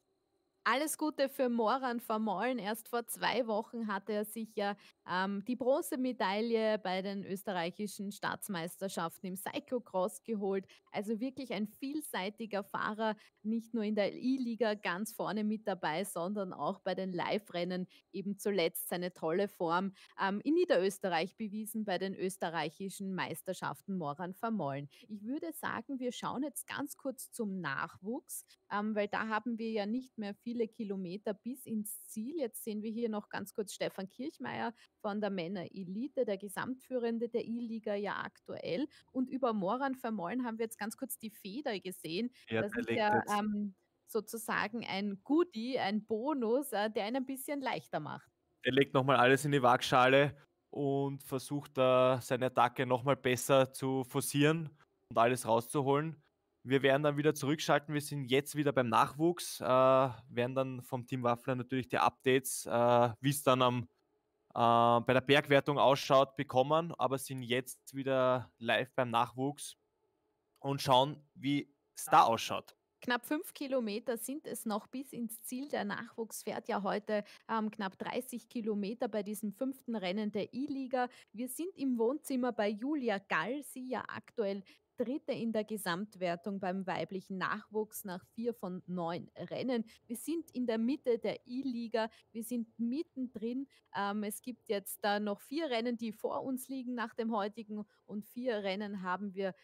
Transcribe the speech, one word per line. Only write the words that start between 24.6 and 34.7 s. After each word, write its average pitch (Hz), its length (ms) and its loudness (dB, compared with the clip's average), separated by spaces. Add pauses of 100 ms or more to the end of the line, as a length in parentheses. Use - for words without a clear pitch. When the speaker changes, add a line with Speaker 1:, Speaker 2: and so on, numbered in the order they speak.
Speaker 1:
Ich 208 160 -12
würde 311 260 -6
sagen, 240 480 -6
wir 247 140 -4
schauen 196 300 -4
jetzt - 240 -8
ganz - 280 -8
kurz - 360 -8
zum 196 280 -6
Nachwuchs, 175 840 -6 (260)
ähm, 208 240 -2
weil 208 140 0
da - 180 -2
haben 220 300 -2
wir 226 120 -4
ja 214 160 -2
nicht 247 320 -6
mehr 202 160 -6
viele 240 200 -10 (140)
Kilometer 196 640 -6
bis 247 320 -10
ins 214 400 -6
Ziel. 240 320 -8
Jetzt 247 260 -6
sehen 208 200 -6
wir 226 80 -6
hier 233 180 -2
noch 214 200 -6
ganz - 260 -8
kurz 196 180 -6
Stefan 190 340 -4
Kirchmeier 240 640 -6 (300)